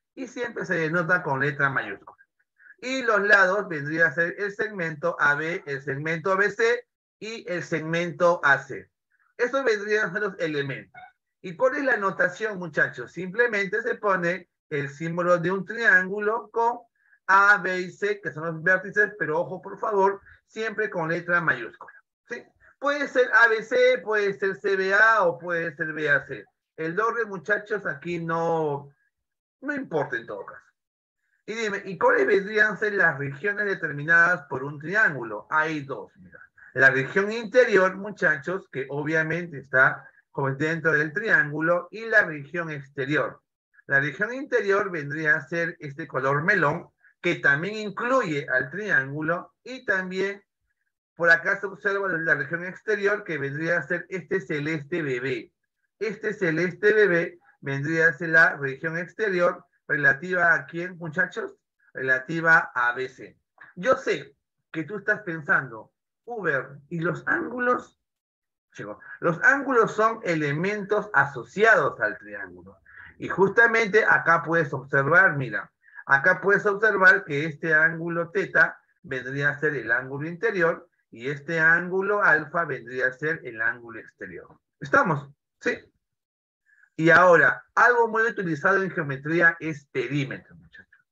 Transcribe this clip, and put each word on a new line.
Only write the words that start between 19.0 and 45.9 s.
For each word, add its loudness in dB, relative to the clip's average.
pero 0
ojo, -6
por -14
favor, 2
siempre -4
con -4
letra 0
mayúscula, -6
¿sí? -12
Puede 0
ser 4
A 8
B 2
C, 4
puede 0
ser -2
C -2
B 0
A 6
o 2
puede -6
ser -6
B -2
A 2
C. -14
El -6
doble, 0
muchachos, -4
aquí -6
no, -2
no -6
importa -4
en -8
todo -10
caso. -18
Y -8
dime, -4
¿y -10
cuáles 4
vendrían 2
a -10
ser -2
las 2
regiones -4
determinadas 2
por -8
un -10
triángulo? -2
Hay -2
dos, -12
mira. -20
La 6
región 0
interior, 4
muchachos, -4
que -6
obviamente -2
está 2
como -2
dentro 0
del 0
triángulo, 0
y -12
la 4
región -4
exterior. -4
La 2
región -4
interior 0
vendría 0
a -4
ser -4
este -12